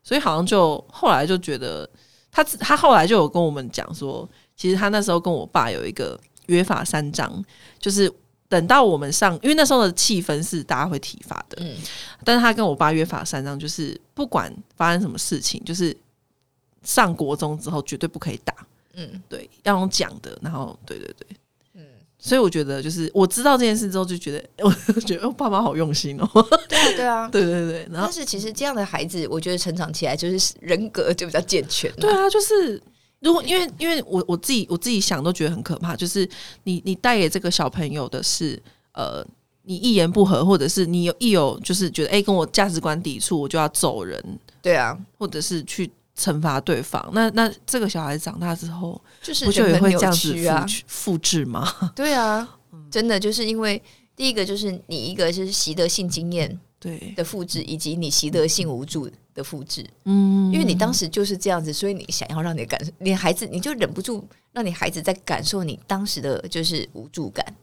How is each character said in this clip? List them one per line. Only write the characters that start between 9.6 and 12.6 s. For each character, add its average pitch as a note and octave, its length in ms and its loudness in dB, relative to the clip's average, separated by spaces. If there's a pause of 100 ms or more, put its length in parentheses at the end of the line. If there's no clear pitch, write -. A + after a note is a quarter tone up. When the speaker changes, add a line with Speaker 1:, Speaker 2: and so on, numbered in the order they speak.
Speaker 1:
时 C#4 100 4
候 B3 100 6
的 F#3 100 4
气 F#3 280 2
氛 D#3 220 -2
是 E3+ 180 -4
大 C3+ 220 -2
家 - 20 0
会 D3+ 140 -4
体 - 260 -12
罚 - 240 -10
的， - 120 -14
Speaker 2:
嗯。 D#3 120 -10 (520)
Speaker 1:
但 A#3 100 6
是 A#3+ 60 6
他 A#3 100 6
跟 G#3+ 140 0